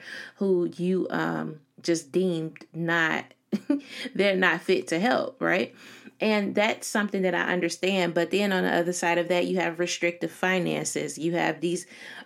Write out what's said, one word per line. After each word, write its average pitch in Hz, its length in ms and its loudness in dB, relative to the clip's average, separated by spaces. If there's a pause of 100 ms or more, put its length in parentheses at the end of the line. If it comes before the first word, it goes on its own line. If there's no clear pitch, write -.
(340)
who 180 420 2
you, 180 320 0
um, 160 520 -4 (200)
just 165 320 -2
deemed 170 460 0 (160)
not, 165 500 0 (440)
<laughs> - 460 -4
they're 190 220 4
not 170 240 4
fit - 280 0
to 165 120 0
help, - 400 0
right? 170 340 0 (460)
And 208 340 2
that's 208 320 0
something 208 360 0
that 180 120 2
I 175 180 0
understand. 180 600 0
But 170 180 0
then 196 220 2
on 185 120 2
the - 80 2
other 170 200 2
side 175 240 0
of 170 120 0
that, 175 180 2
you 185 140 0
have 170 180 -2
restrictive 175 520 -2
finances. 156 880 -2
You 165 160 -2
have 160 280 0
these, 175 260 -2 (400)